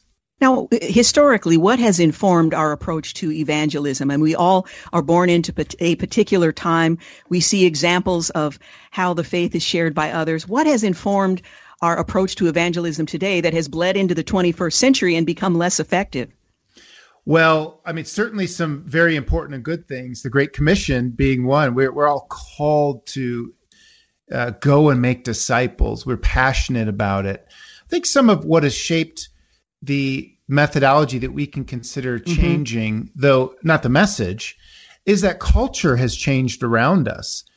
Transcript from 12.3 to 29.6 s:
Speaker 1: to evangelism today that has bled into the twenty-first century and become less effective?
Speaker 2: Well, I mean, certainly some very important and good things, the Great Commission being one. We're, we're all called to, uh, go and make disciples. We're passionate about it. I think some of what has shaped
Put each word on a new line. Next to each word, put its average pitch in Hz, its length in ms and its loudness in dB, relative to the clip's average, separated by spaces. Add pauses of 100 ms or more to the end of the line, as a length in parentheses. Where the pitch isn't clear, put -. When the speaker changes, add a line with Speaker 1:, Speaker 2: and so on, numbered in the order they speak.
Speaker 1:
to - 120 0
evangelism 165 580 -2
today 180 360 -4
that 160 120 0
has 165 140 -2
bled 175 300 -2
into 185 180 0
the 156 80 -2
twenty-first 175 560 -2
century 240 360 2
and 165 100 0
become 175 300 -2
less 170 260 0
effective? 151 480 -4 (960)
Speaker 2:
Well, 160 600 2
I 175 60 -8
mean, 160 140 -8
certainly 208 420 -4
some 156 380 -6
very 165 300 2
important 147 400 -4
and 123 100 -12
good 156 220 -8
things, 127 340 -12
the 135 80 -8
Great 139 240 0
Commission 143 560 0
being 127 360 0
one. 135 280 2
We're, 131 180 2
we're 147 160 0
all 143 220 -2
called 147 800 -2
to, 120 460 -6 (800)
uh, 120 200 -4
go 147 380 4
and 127 120 2
make 123 220 0
disciples. 117 840 -2
We're 123 120 -4
passionate 127 720 0
about 98 360 -2
it. 98 240 -8
I - 400 -20
think 349 160 -4
some 254 240 4
of 170 140 2
what 156 200 2
has 139 120 0
shaped - 540 -4 (520)